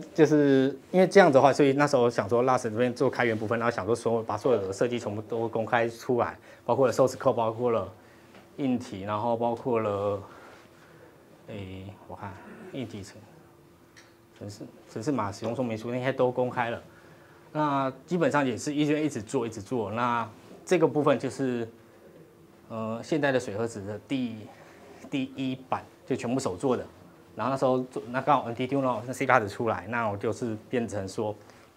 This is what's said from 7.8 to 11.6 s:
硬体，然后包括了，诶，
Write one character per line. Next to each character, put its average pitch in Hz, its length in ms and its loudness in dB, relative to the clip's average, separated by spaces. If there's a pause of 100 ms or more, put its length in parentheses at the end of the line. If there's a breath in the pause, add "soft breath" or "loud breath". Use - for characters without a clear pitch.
硬 127 240 -2
体， 104 220 -10
然 104 180 -4
后 120 160 -2
包 117 180 -2
括 113 280 -2
了， 101 400 -2 (1300 loud breath)
诶， 95 460 -12 (140)